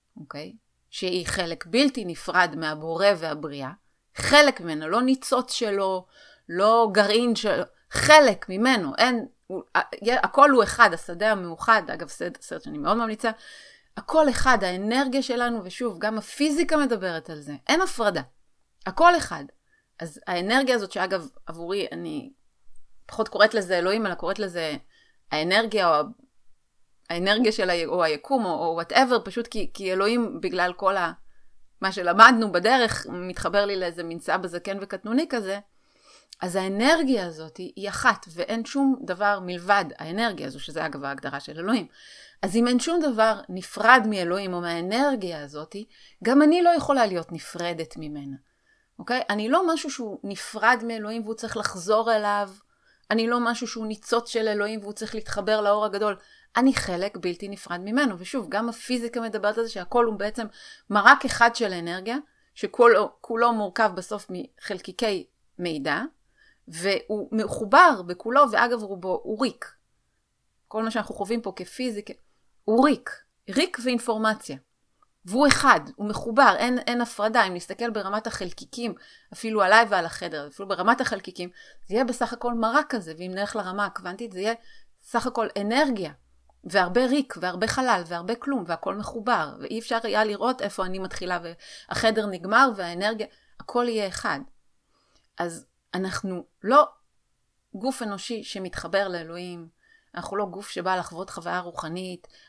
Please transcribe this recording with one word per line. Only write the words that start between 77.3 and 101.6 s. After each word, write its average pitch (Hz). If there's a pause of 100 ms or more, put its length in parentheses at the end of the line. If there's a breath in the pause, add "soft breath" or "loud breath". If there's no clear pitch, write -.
אם 185
נסתכל 202
ברמת 208
החלקיקים, 214 (380 loud breath)
אפילו 220
עליי 214
ועל 185
החדר, 156
אפילו 190
ברמת 196
החלקיקים, 185 (380 loud breath)
זה 185
יהיה 233
בסך 240
הכל 240
מרק 233
כזה, 175
ואם 180
נלך 202
לרמה 202
הקוונטית, 190
זה 180
יהיה 214 (480 soft breath)
סך -
הכל 233 (140)
אנרגיה, 214 (540)
והרבה 180
ריק, 269
והרבה 180
חלל, 226
והרבה 175
כלום, 254
והכל 175
מחובר, 208
ואי -
אפשר 226
היה 214
לראות 220
איפה 202
אני 185
מתחילה, 180
והחדר 208
נגמר, 202
והאנרגיה, 196 (320 soft breath)
הכל -
יהיה 214
אחד. 180 (1000)
אז 170 (300)
אנחנו 185 (180)
לא 262 (880)
גוף 240
אנושי 208
שמתחבר 190
לאלוהים, 170 (460 soft breath)
אנחנו 175
לא 208
גוף 190
שבא 185
לחוות 180
חוויה 170
רוחנית, 175 (220 soft breath)